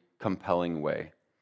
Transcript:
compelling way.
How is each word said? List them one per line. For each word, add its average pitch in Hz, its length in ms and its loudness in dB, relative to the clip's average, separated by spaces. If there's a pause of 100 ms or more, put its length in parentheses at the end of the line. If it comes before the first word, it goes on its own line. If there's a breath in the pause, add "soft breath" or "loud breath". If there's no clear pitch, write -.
(180)
compelling 87 640 0
way. 76 300 -2 (300)